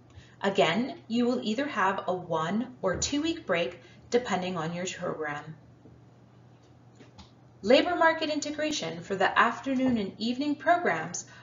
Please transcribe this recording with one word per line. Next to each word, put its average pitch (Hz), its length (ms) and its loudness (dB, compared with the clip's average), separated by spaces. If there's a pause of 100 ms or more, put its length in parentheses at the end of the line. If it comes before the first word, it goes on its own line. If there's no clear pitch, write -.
(420)
Again, 196 680 2
you 240 160 2
will 240 180 2
either 220 240 -2
have 190 400 0
a 185 80 0
one 170 680 -2
or 190 140 0
two 294 260 -2
week 330 240 -2
break 175 340 0 (300)
depending 185 460 0
on 165 180 -4
your 180 120 -6
program. 156 680 -6 (2000)
Labor 320 340 6
market 320 320 4
integration 294 720 -4
for 190 160 -6
the 185 200 2
afternoon 254 600 2
and 196 220 -2
evening 254 360 -2
programs 185 720 0 (180)